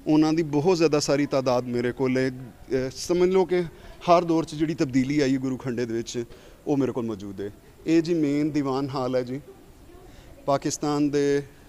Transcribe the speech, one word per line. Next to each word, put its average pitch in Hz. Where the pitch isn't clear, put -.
ਉਹਨਾਂ 156
ਦੀ 165
ਬਹੁਤ 151
ਜ਼ਿਆਦਾ 151
ਸਾਰੀ 143
ਤਾਦਾਦ 127
ਮੇਰੇ 123
ਕੋਲ 131
ਹੈ। 131
ਅਹ, 127
ਸਮਝ 180
ਲਓ 185
ਕਿ 180
ਹਰ 175
ਦੌਰ 165
'ਚ -
ਜਿਹੜੀ 156
ਤਬਦੀਲੀ 135
ਆਈ 135
ਗੁਰੂ 131
ਖੰਡੇ 120
ਦੇ 113
ਵਿੱਚ, 117
ਉਹ 147
ਮੇਰੇ 131
ਕੋਲ 117
ਮੌਜੂਦ 101
ਹੈ। 104
ਇਹ 165
ਜੀ 165
main 147
ਦੀਵਾਨ 139
ਹਾਲ 127
ਹੈ 127
ਜੀ। 131
ਪਾਕਿਸਤਾਨ 147
ਦੇ 143